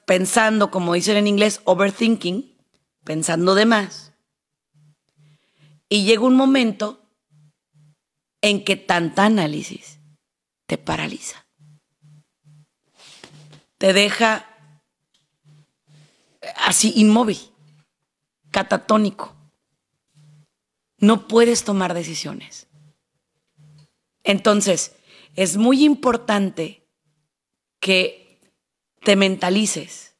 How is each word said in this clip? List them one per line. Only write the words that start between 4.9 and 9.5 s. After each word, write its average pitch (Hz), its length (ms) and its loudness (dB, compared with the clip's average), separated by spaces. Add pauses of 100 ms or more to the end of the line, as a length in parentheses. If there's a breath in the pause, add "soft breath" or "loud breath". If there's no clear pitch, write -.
Y 202 160 0
llega 202 160 2
un 254 140 4
momento 254 680 0 (1400)
en 202 220 0
que 190 120 -2
tanta 175 500 0
análisis 160 760 -4 (680)